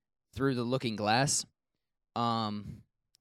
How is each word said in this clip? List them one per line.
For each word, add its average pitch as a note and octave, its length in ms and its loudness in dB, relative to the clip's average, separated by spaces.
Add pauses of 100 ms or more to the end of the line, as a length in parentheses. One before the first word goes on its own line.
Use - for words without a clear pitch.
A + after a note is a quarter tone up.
(360)
Through C3+ 200 0
the A#2+ 80 -2
Looking B2 320 -2
Glass. A2+ 500 2 (680)
Um, A2 680 -2 (380)